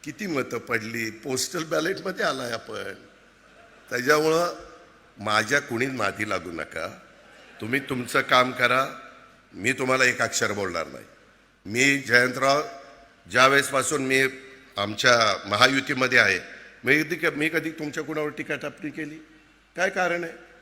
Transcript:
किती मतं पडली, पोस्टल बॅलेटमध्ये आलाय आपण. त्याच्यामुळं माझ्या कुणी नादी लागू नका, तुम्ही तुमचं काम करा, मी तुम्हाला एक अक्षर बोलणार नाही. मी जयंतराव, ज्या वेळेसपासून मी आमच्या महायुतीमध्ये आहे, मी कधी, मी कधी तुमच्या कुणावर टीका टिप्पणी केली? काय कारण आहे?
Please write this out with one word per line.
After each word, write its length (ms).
किती 240
मतं 300
पडली, 540
पोस्टल 520
बॅलेटमध्ये 640
आलाय 260
आपण. 420
त्याच्यामुळं 640
माझ्या 400
कुणी 260
नादी 440
लागू 220
नका, 360
तुम्ही 180
तुमचं 420
काम 300
करा, 360
मी 200
तुम्हाला 320
एक 160
अक्षर 300
बोलणार 360
नाही. 180
मी 320
जयंतराव, 680
ज्या 160
वेळेसपासून 540
मी 260
आमच्या 720
महायुतीमध्ये 720
आहे, 200
मी 200
कधी, 260
मी 200
कधी 220
तुमच्या 320
कुणावर 260
टीका 260
टिप्पणी 360
केली? 240
काय 140
कारण 340
आहे? 100